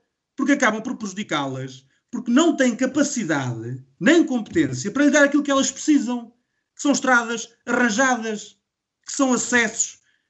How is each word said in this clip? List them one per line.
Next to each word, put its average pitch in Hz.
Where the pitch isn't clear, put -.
Porque 254
acabam 220
por 214
prejudicá-las. 139
Porque 233
não 311
têm 247
capacidade 139
nem 311
competência 180
para 285
lhe 285
dar 294
aquilo 285
que 285
elas 269
precisam. 240
Que -
são 285
estradas 240
arranjadas, 226
que -
são 262
acessos 233